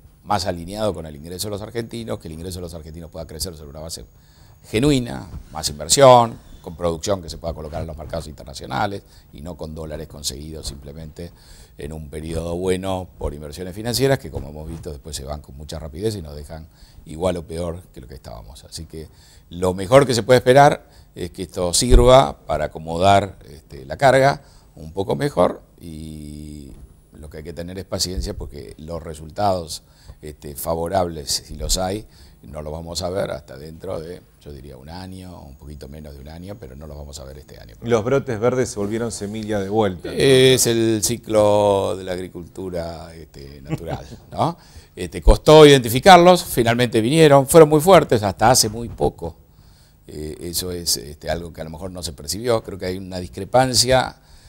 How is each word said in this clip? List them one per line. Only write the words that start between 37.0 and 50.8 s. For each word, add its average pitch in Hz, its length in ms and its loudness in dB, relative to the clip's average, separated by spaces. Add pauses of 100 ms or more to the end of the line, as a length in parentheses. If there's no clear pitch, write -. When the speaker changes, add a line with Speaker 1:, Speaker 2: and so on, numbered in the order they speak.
Speaker 1:
a 67 60 -16
ver 67 140 -18
este - 200 -20
año. 57 240 -20
Speaker 2:
Los 117 220 0
brotes 127 340 -2
verdes 127 300 0
se - 100 -10
volvieron 110 340 -4
semilla 104 480 -6
de 95 100 -6
vuelta, 101 400 0
¿no? 170 80 -10
Speaker 1:
Es 131 480 6
el 113 360 2
ciclo 104 960 2
de 95 80 -12
la 92 80 -8
agricultura, 85 1000 -10
este, 71 480 -20
natural, 78 420 -10 (280)
¿no? 143 300 -2
<laughs> - 60 -20 (280)
Este, 90 240 -8
costó 151 460 10
identificarlos, 147 800 8
finalmente 117 560 2
vinieron, 139 480 6
fueron 156 200 10
muy 151 120 4
fuertes, 151 420 6
hasta 107 300 4
hace 120 160 4
muy 113 200 -10
poco. - 480 -4 (720)
Eh, 78 360 -12
eso 87 280 -8
es, 87 280 -6